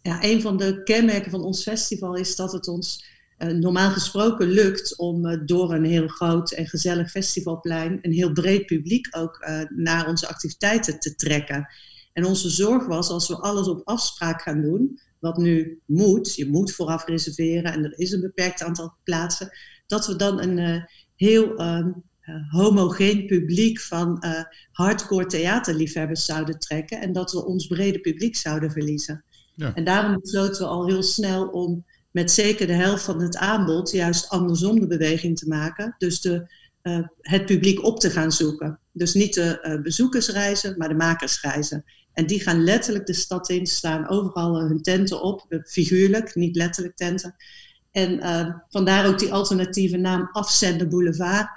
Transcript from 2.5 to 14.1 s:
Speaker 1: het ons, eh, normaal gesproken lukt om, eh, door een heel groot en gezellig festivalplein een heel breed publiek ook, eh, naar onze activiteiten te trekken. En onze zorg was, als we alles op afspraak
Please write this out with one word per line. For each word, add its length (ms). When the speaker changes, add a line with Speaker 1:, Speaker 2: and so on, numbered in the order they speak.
Speaker 1:
het 160
ons, 360
eh, 120
normaal 420
gesproken 580
lukt 500
om, 280
eh, 180
door 280
een 120
heel 240
groot 420
en 160
gezellig 440
festivalplein 920
een 100
heel 200
breed 340
publiek 440
ook, 260
eh, 320
naar 400
onze 200
activiteiten 720
te 160
trekken. 520
En 120
onze 260
zorg 360
was, 220
als 200
we 80
alles 320
op 160
afspraak 580